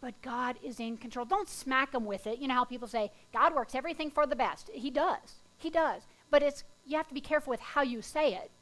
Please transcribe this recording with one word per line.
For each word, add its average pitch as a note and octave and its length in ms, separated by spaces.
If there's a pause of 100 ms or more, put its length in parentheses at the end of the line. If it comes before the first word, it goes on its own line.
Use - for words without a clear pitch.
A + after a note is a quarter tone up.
but B3 200
God B3 420
is B3 160
in A3+ 180
control. A#3+ 280
Don't F#4+ 240
smack C4+ 440
him A#3+ 120
with G3+ 220
it. A3+ 120
You C#4 80
know C4 60
how B3 100
people B3 240
say, G#3 240 (220)
God D4 220
works B3+ 200
everything D4+ 360
for D4+ 140
the C4 100
best. A#3 380
He C4+ 160
does. - 500 (180)
He D#4+ 120
does. D#4+ 340 (260)
But D4 140
it's, C#4+ 200 (220)
you C#4+ 120
have D#4+ 100
to - 60
be C4+ 80
careful D4 300
with A#3 80
how - 220
you A#3+ 200
say D4+ 320
it. - 180 (100)